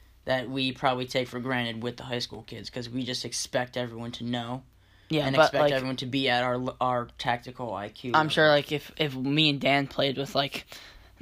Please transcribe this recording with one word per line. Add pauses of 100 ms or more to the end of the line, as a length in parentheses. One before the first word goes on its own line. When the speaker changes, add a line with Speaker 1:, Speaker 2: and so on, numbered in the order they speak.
(260)
Speaker 1:
that
we
probably
take
for
granted
with
the
high
school
kids
'cause
we
just
expect
everyone
to
know (480)
Speaker 2:
Yeah,
Speaker 1:
and
Speaker 2:
but,
Speaker 1:
expect
Speaker 2:
like,
Speaker 1:
everyone
to
be
at
our,
our (100)
tactical
I
Q
Speaker 2:
I'm
sure,
Speaker 1:
level.
Speaker 2:
like,
if,
if
me
and
Dan
played
with,
like, (580)